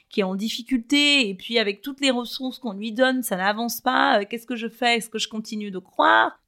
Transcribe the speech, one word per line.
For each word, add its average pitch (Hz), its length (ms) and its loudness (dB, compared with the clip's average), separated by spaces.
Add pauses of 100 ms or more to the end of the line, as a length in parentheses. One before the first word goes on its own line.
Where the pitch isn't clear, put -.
qui - 120 -2
est 196 40 2
en 185 100 -2
difficulté, 254 960 2
et 196 60 -6
puis 226 240 -2
avec 202 240 -2
toutes 277 180 -10
les 277 100 2
ressources 247 480 -6
qu'on 233 140 -8
lui 208 180 -8
donne, 254 320 2
ça 196 140 -4
n'avance 208 440 -2
pas, 262 400 2
euh, 202 80 -4
qu'est-ce 233 180 -10
que 247 100 -6
je 226 120 -6
fais ? 233 280 0
Est-ce 226 140 -6
que 220 80 -8
je - 100 -4
continue 214 420 -8
de 185 80 -8
croire ? » 302 680 2